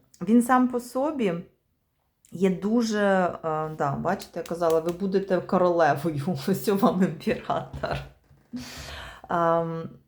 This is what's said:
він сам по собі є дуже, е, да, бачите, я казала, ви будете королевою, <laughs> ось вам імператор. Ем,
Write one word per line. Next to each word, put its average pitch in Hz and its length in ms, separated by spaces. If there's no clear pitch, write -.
він 220 220
сам 254 240
по 247 120
собі 240 640
є 185 180
дуже, 208 500
е, 175 800
да, 143 220
бачите, 180 400
я 165 60
казала, 165 340
ви 165 120
будете 185 500
королевою, 170 840
<laughs> - 200
ось 196 200
вам 190 360
імператор. - 920
Ем, 165 600